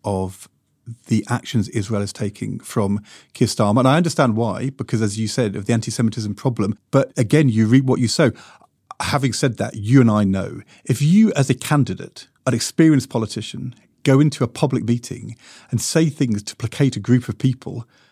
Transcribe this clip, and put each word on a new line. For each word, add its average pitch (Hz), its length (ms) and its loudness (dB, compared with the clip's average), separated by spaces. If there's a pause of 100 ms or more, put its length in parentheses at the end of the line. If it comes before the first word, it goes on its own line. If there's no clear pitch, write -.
of 95 440 -6 (580)
the - 220 0
actions 117 400 -4
Israel 104 340 -4
is 101 100 -8
taking - 460 -8
from 101 420 -4 (340)
Keir 123 120 0
Starmer. 110 320 0
And 127 100 4
I 139 80 4
understand 151 400 0
why, 113 340 -4
because 120 300 -4
as 104 160 -2
you 110 120 -4
said, 107 260 -2
of 101 120 -8
the 117 60 0
anti-Semitism 110 640 -2
problem. 113 420 -2 (140)
But - 260 2
again, 139 320 2
you 110 180 2
reap 131 180 4
what 127 160 0
you 117 80 0
sow. 135 240 2 (680)
Having 135 340 -2
said 123 240 -2
that, 110 180 -6
you 113 240 4
and 117 100 6
I 107 140 2
know, 95 360 -2 (240)
if 131 160 -2
you 190 340 6
as 143 140 0
a 135 60 2
candidate, 95 720 -2 (200)
an 110 80 0
experienced 151 560 2
politician, 113 640 -8 (280)
go 135 160 6
into 147 240 2
a 117 60 0
public 131 360 -2
meeting 117 520 -6 (340)
and 113 100 -2
say 160 300 2
things 113 320 -2
to - 140 -16
placate - 400 -2
a 104 40 -6
group 123 280 2
of 101 100 -6
people, 120 500 -4 (240)